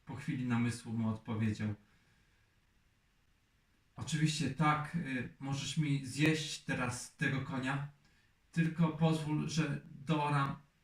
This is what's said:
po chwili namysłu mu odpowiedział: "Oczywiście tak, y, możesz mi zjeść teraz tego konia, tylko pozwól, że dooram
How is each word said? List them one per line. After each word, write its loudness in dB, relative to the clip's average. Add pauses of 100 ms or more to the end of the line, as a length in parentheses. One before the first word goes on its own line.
po -10
chwili -2
namysłu 0
mu 2
odpowiedział: 0 (2250)
"Oczywiście 0
tak, 2
y, -2 (100)
możesz -4
mi 2
zjeść 0
teraz -4
tego 0
konia, -2 (640)
tylko 4
pozwól, 2
że 0
dooram 0 (280)